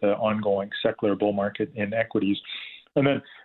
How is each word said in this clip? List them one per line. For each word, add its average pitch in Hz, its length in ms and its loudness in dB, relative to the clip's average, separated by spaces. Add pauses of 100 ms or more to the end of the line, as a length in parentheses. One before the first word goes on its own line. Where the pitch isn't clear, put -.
the 101 140 2
ongoing 107 520 0 (140)
secular 107 320 0
bull 104 180 2
market 101 440 -2
in 104 180 -4
equities. 104 440 0 (580)
And 139 100 4
then 175 140 2 (240)